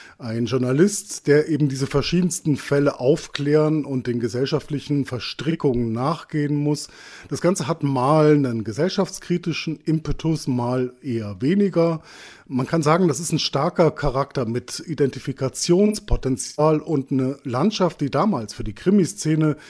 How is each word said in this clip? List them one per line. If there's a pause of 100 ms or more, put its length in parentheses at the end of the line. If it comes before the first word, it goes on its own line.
(180)
ein
Journalist,
der
eben
diese
verschiedensten
Fälle
aufklären
und
den
gesellschaftlichen
Verstrickungen
nachgehen
muss. (400)
Das
Ganze
hat
mal
einen
gesellschaftskritischen
Impetus,
mal (100)
eher
weniger. (440)
Man
kann
sagen,
das
ist
ein
starker
Charakter
mit
Identifikationspotenzial
und
eine
Landschaft,
die
damals
für
die
Krimiszene (140)